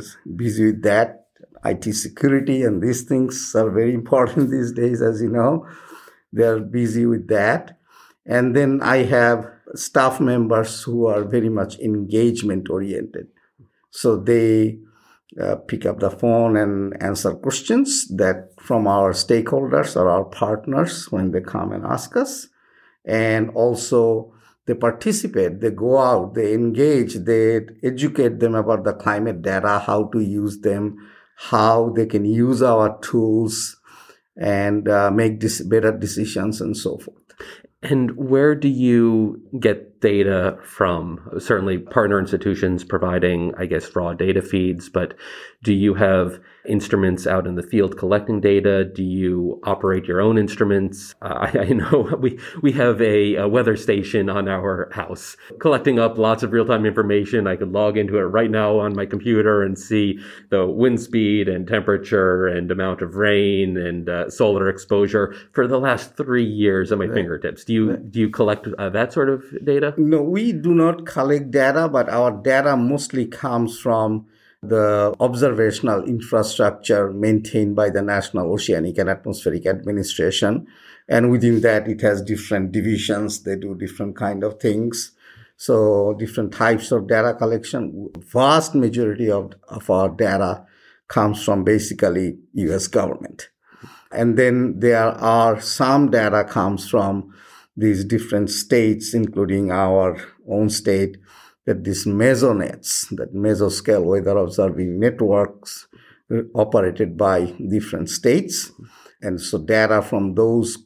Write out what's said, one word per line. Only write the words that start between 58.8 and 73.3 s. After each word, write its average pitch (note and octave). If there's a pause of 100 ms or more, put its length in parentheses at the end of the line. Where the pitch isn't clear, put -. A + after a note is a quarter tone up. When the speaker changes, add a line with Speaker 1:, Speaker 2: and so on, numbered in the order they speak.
Speaker 2:
my G2+
computer G#2+
and F#2+
see G2+ (300)
the F#2+
wind A2+
speed G#2+
and F2+
temperature F#2+
and F2
amount F#2
of E2+
rain G2
and, F2
uh, F2
solar G2
exposure G2+ (160)
for B2+
the B2+
last B2+
three B2
years G#2
at G#2+
my G2
Speaker 1:
Right. E2+
Speaker 2:
fingertips. E2+
Do A#2
you, A2
Speaker 1:
Right. A2+
Speaker 2:
do A#2
you A2
collect, G#2+ (120)
uh, G2
that A2
sort C#3
of C3+ (200)
data? C#3+
Speaker 1:
No, D#3
we G3+
do E3
not E3
collect C#3
data, C#3
but B2+
our A#2
data C3
mostly C3
comes A#2